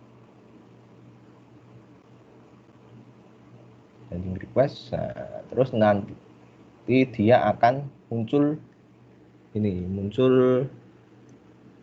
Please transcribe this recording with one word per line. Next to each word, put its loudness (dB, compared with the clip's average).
Sending -10
request, -4
nah, -12
terus 0
nanti -2
dia 4
akan 0
muncul 0
ini, -2
muncul 2